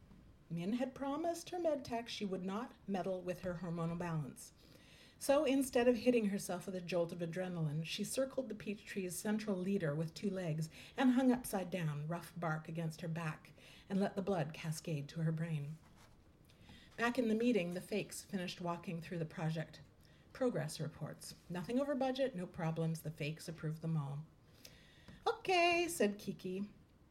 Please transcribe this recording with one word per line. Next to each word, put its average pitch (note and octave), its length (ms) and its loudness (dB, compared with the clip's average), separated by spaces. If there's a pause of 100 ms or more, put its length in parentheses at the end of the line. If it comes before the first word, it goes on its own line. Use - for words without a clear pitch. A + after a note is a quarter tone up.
(500)
Min E3+ 220 -2
had B3+ 240 0
promised D#4+ 540 -2
her F4+ 100 -4
med D4+ 240 2
tech A#3 240 -4
she - 160 -6
would F#3 220 -4
not G#3+ 260 -2 (160)
meddle F#3 340 0
with F3 200 -4
her F3 200 -2
hormonal E3+ 380 -2
balance. E3 540 -2 (640)
So C#4+ 260 6
instead B3+ 420 4
of B3+ 80 8
hitting A#3 300 4
herself F#3+ 400 -2
with F#3 100 -4
a F#3 60 -2
jolt E3+ 320 0
of F3 60 -8
adrenaline, E3 680 -2
she - 180 -4
circled C4 460 -2
the G#3+ 60 -4
peach G#3+ 280 -6
tree's F3+ 320 -4
central G#3+ 400 0
leader F3+ 400 2
with D#3+ 180 -2
two - 160 -2
legs E3 400 0 (280)
and B3+ 160 8
hung B3+ 180 8
upside G3 400 0
down, D3+ 380 0
rough E3+ 260 -4
bark D#3+ 320 -2
against E3 320 -4
her F3+ 80 -4
back, D#3+ 460 -4 (360)
and F#3+ 120 4
let - 160 2
the G3 40 0
blood E3+ 320 2
cascade D#3 540 -2
to E3 140 -4
her E3 100 4
brain. D#3+ 460 -2 (1200)
Back A#3+ 200 2
in A3+ 120 4
the G#3+ 60 4
meeting, G#3+ 380 4
the F3+ 60 -2
fakes - 440 -4
finished F#3 360 -4
walking E3+ 400 -4
through E3 200 -6
the E3 40 0
project D#3+ 560 -4 (540)
progress E3 480 0
reports. - 540 -8 (140)
Nothing F3+ 300 0
over C#4+ 160 2
budget, C4 400 2
no F3 100 -2
problems. E3 540 0
The D#3 100 -6
fakes D#3 380 -4
approved D#3+ 340 -4
them D#3+ 140 0
all. C#3+ 300 -2 (1000)
"Okay," F4 600 4
said G#3 320 2
Kiki. F#3+ 460 -4 (460)